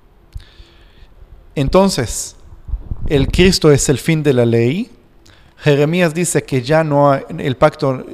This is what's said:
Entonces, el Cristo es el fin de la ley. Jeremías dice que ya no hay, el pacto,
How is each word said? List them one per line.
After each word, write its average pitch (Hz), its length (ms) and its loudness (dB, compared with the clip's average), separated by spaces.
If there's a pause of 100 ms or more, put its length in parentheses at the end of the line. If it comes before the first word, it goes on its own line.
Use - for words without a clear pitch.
(1600)
Entonces, 156 800 -2 (720)
el 139 200 2
Cristo 180 440 4
es 139 180 2
el 131 80 0
fin 156 260 -2
de 143 100 2
la 120 120 2
ley. 117 460 0 (680)
Jeremías 151 560 0
dice 165 300 -2
que 131 180 -4
ya 156 220 0
no 143 280 2
hay, 139 100 -2 (180)
el 139 180 -4
pacto, 139 560 0